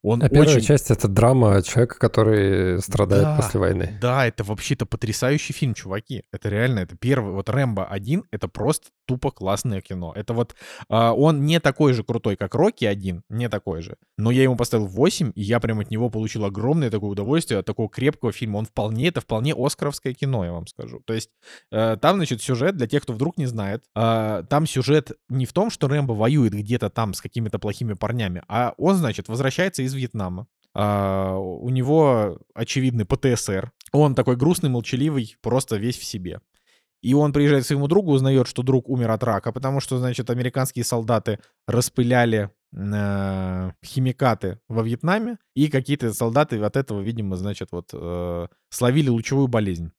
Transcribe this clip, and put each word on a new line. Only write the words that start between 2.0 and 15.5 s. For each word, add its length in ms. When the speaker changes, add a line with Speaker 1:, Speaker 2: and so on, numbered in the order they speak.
Speaker 2:
страдает 420
Speaker 1:
Да, 120
Speaker 2:
после 240
войны. 420
Speaker 1:
да, 240
это 200
вообще-то 400
потрясающий 640
фильм, 220
чуваки. 580
Это 160
реально, 320
это 160
первый, 380
вот 160
"Рэмбо 360
один" — 460
это 160
просто 400
тупо 260
классное 500
кино. 340
Это 180
вот, 220
а, 260
он 320
не 140
такой 320
же 140
крутой, 320
как 180
"Рокки 300
один", 440
не 200
такой 320
же. 160
Но 140
я 120
ему 120
поставил 300
восемь, 500
и 60
я 180